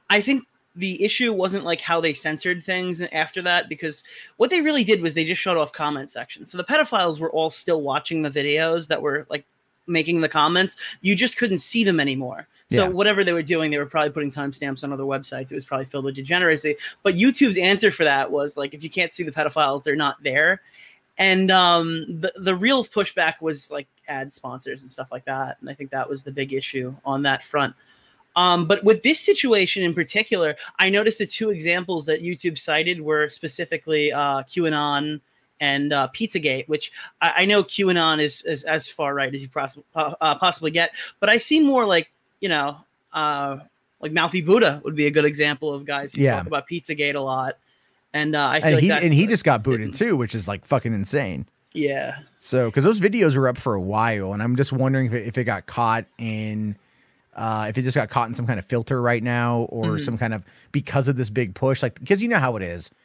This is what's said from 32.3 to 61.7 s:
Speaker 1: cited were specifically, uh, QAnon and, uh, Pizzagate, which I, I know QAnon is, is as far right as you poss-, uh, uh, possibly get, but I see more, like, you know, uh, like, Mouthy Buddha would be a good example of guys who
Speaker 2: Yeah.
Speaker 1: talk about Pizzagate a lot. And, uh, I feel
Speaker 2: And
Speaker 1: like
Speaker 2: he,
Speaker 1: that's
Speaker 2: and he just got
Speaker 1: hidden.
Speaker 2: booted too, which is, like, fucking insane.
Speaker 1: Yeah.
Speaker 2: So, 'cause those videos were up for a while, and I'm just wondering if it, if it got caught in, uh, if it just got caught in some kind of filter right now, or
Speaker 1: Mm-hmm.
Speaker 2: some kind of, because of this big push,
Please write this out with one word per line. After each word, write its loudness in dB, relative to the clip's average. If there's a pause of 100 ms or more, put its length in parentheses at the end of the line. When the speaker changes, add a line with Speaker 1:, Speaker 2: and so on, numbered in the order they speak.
Speaker 1:
cited -2
were 0
specifically, -2
uh, -2
QAnon -2 (360)
and, 0
uh, 0
Pizzagate, -4
which -4 (300)
I, 2
I 4
know 4
QAnon 2
is, -2
is -6
as -2
far -2
right -2
as -8
you -12
poss-, -6 (160)
uh, -2
uh, 2
possibly 0
get, 0 (240)
but 2
I 6
see 4
more, 4
like, 2 (300)
you -2
know, 0 (380)
uh, -2 (440)
like, -8
Mouthy 2
Buddha 4
would -6
be 2
a 2
good 4
example 0
of -10
guys -6
who -4
Speaker 2:
Yeah. 4
Speaker 1:
talk -4
about -4
Pizzagate -4
a -4
lot. -4 (560)
And, 0
uh, 2
I 2
feel 0
Speaker 2:
And 2
Speaker 1:
like 4
Speaker 2:
he, 6
Speaker 1:
that's 2
Speaker 2:
and 6
he 6
just 0
got 4
Speaker 1:
hidden. 0
Speaker 2:
booted -10
too, 2
which 0
is, -6
like, -6
fucking 0
insane. -4 (260)
Speaker 1:
Yeah. -4 (200)
Speaker 2:
So, 0
'cause 2
those 4
videos 4
were 2
up 0
for -2
a -2
while, 0
and -4
I'm 0
just 0
wondering 2
if -4
it, -4
if -4
it 0
got -2
caught 0 (140)
in, -4 (580)
uh, -4
if -8
it 0
just -2
got 0
caught 0
in -8
some -4
kind -2
of -8
filter -2
right 2
now, 0
or -6
Speaker 1:
Mm-hmm. -2
Speaker 2:
some -2
kind -2
of, -6 (300)
because 0
of 0
this -2
big -2
push, -2